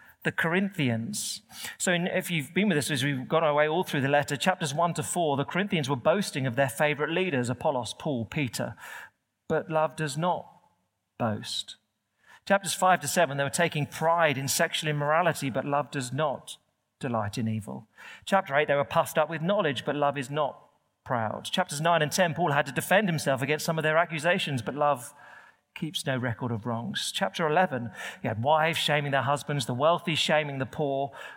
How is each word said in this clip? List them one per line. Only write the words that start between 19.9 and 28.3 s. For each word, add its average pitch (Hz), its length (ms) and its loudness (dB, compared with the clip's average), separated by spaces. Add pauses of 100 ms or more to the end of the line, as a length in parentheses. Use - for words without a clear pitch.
love 143 200 2
is 135 140 -6
not 143 280 -2 (460)
proud. 113 400 -2
Chapters 170 360 -2
nine 165 220 4
and 147 100 0
ten, 175 220 2
Paul 165 180 2
had 143 140 2
to 139 60 -8
defend 185 360 2
himself 139 340 0
against 147 220 0
some 160 140 0
of 160 40 0
their 156 140 2
accusations, 165 640 2
but 123 120 -6
love 143 380 0 (600)
keeps - 300 -6
no 135 140 0
record 120 340 -4
of 110 140 -6
wrongs. 120 480 -6
Chapter 190 320 -2
eleven, 151 440 0 (320)
you 127 60 -4
had 110 140 -2